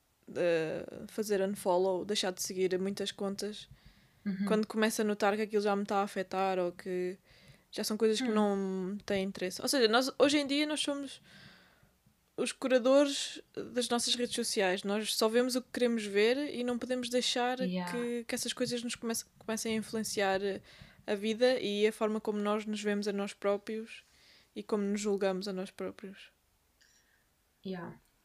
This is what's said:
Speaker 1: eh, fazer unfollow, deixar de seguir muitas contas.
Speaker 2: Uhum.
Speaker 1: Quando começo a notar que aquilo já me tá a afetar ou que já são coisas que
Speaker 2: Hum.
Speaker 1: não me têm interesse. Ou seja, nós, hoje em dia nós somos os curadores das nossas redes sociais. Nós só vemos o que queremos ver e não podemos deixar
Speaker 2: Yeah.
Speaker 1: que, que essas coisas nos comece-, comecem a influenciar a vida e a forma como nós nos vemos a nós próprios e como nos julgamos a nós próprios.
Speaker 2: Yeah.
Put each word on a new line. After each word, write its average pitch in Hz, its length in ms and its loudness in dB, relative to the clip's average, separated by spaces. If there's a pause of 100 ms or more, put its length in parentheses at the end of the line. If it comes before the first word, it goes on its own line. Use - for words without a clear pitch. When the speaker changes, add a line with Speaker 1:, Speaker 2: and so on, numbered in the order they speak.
(340)
Speaker 1:
eh, 165 520 0 (220)
fazer 208 340 0
unfollow, 190 640 2
deixar 202 260 0
de - 100 -10
seguir 185 380 0
muitas 196 320 -2
contas. 202 560 -6 (560)
Speaker 2:
Uhum. 196 220 -2
Speaker 1:
Quando 214 200 2
começo 220 360 0
a - 20 2
notar 208 320 2
que 220 60 -2
aquilo 208 200 0
já 202 140 2
me 202 80 -2
tá 202 140 -2
a 196 60 4
afetar 190 540 -2
ou 175 140 0
que 180 460 -4 (520)
já 214 140 -6
são 214 140 -2
coisas 220 200 4
que 254 100 0
Speaker 2:
Hum. 220 60 2
Speaker 1:
não 208 220 4
me 190 460 -4
têm 196 220 -2
interesse. 185 360 -6
Ou 247 80 -2
seja, 247 200 6
nós, 247 300 4
hoje 285 200 6
em 285 80 2
dia 277 200 2
nós 302 140 -2
somos 285 400 -4 (1120)
os - 160 -2
curadores 269 920 4 (320)
das 240 160 0
nossas 240 240 2
redes 240 200 -2
sociais. 196 500 0
Nós 208 300 -2
só 226 140 4
vemos 247 260 4
o 254 80 2
que - 100 -20
queremos 233 320 2
ver 226 500 2
e 240 100 -4
não 247 140 0
podemos 247 320 -4
deixar 247 500 0
Speaker 2:
Yeah. 180 320 -2
Speaker 1:
que, 240 320 -2
que - 100 -6
essas 240 200 -4
coisas 240 280 -2
nos 240 120 -6
comece-, 226 320 -6 (120)
comecem 220 360 -4
a - 20 0
influenciar 208 640 0 (640)
a 214 80 0
vida 220 460 2
e 202 260 2
a 220 60 2
forma 214 280 -2
como 208 180 -2
nós 208 260 0
nos 214 180 -6
vemos 208 260 -2
a 202 40 -2
nós 202 220 -4
próprios 220 680 -4 (540)
e 214 60 -8
como 208 200 -2
nos 202 180 0
julgamos 196 460 0
a 202 60 -6
nós 185 180 -6
próprios. 190 600 -12 (1300)
Speaker 2:
Yeah. 175 300 -10 (300)